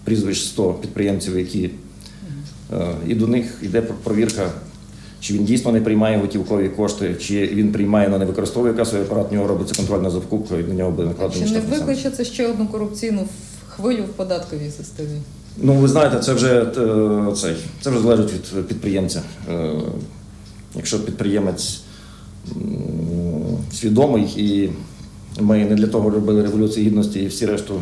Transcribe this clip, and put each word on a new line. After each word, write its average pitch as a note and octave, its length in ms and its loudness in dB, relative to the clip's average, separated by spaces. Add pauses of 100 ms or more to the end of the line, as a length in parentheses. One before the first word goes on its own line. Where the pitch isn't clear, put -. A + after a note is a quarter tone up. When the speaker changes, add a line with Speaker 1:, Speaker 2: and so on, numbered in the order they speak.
Speaker 1:
прізвищ G2 420 0
сто F2+ 280 0
підприємців, G2 640 -2
які, F2+ 320 -2 (1040)
е, F2 140 -2 (200)
і A#2 80 0
до A2 120 2
них A#2+ 180 2 (160)
йде G2+ 200 0
пр-, - 120 -4 (100)
провірка, G#2+ 460 2 (720)
чи - 140 -4
він G#2+ 120 2
дійсно A#2 260 2
не A2 100 4
приймає G#2+ 360 4
готівкові G2 520 0
кошти, G2 520 -2
чи G2+ 260 0
він G#2 240 2
приймає, G2+ 380 4
але G2 100 2
не F#2+ 60 2
використовує A2 480 0
касовий G#2+ 320 2
апарат, G#2+ 260 0
в - 20 0
нього G2+ 140 2
робиться F#2 280 0
контрольна G2 340 0
закупка, F#2 480 -2
і E2+ 60 0
на F#2 100 -2
нього F#2 180 0
буде E2+ 120 0
Speaker 2:
А - 40 2
Speaker 1:
накладені F2+ 280 -2
Speaker 2:
чи - 60 0
не G#3+ 60 0
Speaker 1:
штрафні A3 280 0
санкції. C#4 200 0
Speaker 2:
викличе C4+ 220 -4
це A#3+ 80 -2
ще A#3+ 220 -2
одну G#3+ 200 0
корупційну G#3 600 -2 (420)
хвилю G#3+ 340 -2
в - 100 -6
податковій E3 640 -4
системі? D3+ 440 -8 (360)
Speaker 1:
Ну, C3+ 160 4
ви C#3 140 8
знаєте, C3+ 320 6
це B2+ 140 0
вже, B2 280 6
е, G#2+ 760 4
цей, E2+ 200 -2 (260)
це C#3 80 -2
вже A#2+ 120 4
залежить G#2+ 300 6 (260)
від F#2 100 -2
підприємця. F#2 540 0 (280)
Е, E2 220 -2 (1040)
якщо G#2+ 300 -2
підприємець, G2+ 760 -2 (720)
м, E2+ 1000 -4 (160)
свідомий A#2 500 4
і G2+ 460 2 (720)
ми G#2 240 4
не G#2 100 4
для G#2+ 120 4
того G#2+ 220 2
робили G#2 340 2
Революцію G#2+ 420 2
Гідності G#2 340 2
і G2 80 0
всі G2+ 180 -2
решту G2+ 360 -2